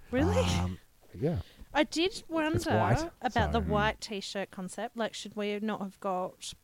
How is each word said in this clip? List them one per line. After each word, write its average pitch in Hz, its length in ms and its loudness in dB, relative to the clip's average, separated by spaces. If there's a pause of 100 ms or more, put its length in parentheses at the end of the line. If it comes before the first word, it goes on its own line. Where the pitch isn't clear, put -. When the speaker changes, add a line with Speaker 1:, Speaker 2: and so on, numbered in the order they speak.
(120)
Speaker 1:
Really? 277 260 4 (220)
Speaker 2:
Um, 90 180 -2 (420)
yeah. 147 180 2 (360)
Speaker 1:
I 294 100 4
did - 460 -2
wonder 320 260 0
Speaker 2:
It's 330 120 0
white, 240 420 4 (120)
Speaker 1:
about 214 300 2
Speaker 2:
so 233 80 4
Speaker 1:
the - 0 -
white 208 400 2
t-shirt 196 500 -6
concept. 196 460 -8
Like, 226 180 -2
should - 220 -12
we 208 240 -2
not 214 220 -2
have 190 180 -8
got 185 540 -4 (100)